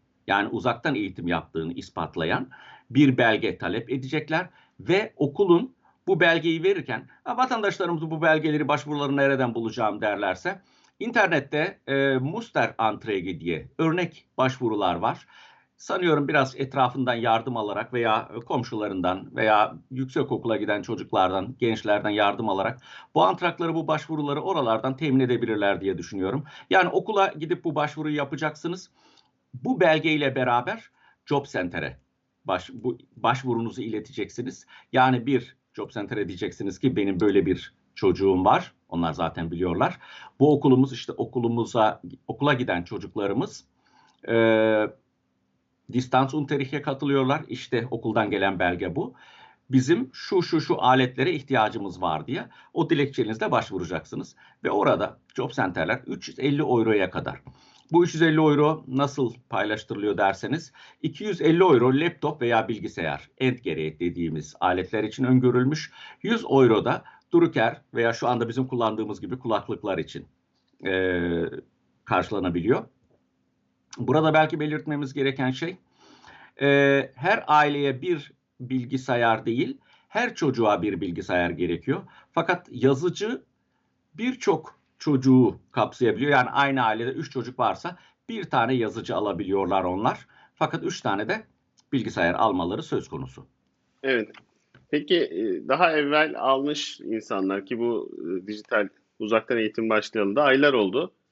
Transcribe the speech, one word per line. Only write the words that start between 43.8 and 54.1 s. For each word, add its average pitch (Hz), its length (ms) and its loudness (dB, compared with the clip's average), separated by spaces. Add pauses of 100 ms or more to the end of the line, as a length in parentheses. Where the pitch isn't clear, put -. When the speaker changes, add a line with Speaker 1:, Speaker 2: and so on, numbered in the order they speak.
Speaker 1:
e, 117 60 0 (1600)
Distanzunterricht'e 135 920 -2
katılıyorlar. 139 640 0
İşte 127 420 -4
okuldan 110 400 -2
gelen 95 280 0
belge 90 380 -2
bu. 220 180 -6 (560)
Bizim 131 420 2
şu, - 300 -2
şu, 165 180 0
şu - 220 -2
aletlere 127 500 4
ihtiyacımız 107 680 -2
var." 78 240 -2
diye 196 220 -8 (240)
o 160 180 -2
dilekçenizle 131 600 -2
başvuracaksınız. 92 840 -4 (280)